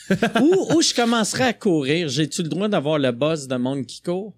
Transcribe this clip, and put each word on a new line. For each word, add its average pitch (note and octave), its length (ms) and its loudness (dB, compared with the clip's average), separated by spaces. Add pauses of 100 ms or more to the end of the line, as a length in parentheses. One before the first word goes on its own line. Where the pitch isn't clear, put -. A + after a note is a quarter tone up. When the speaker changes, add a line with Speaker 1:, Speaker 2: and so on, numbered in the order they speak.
Speaker 1:
<laughs> G#3+ 320 0
Speaker 2:
Où, D#4+ 340 4
où E4 60 4
je - 120 0
commencerais A#3 500 0
à B3 100 2
courir, D#3+ 540 0
j'ai-tu C#3+ 340 -2
le E3 60 -4
droit F3+ 220 -2
d'avoir D#3 300 0
le C3 120 2
buzz C#3 380 -2
de C3 80 -2
monde B2+ 280 -2
qui - 160 -16
court ? F#3 360 -6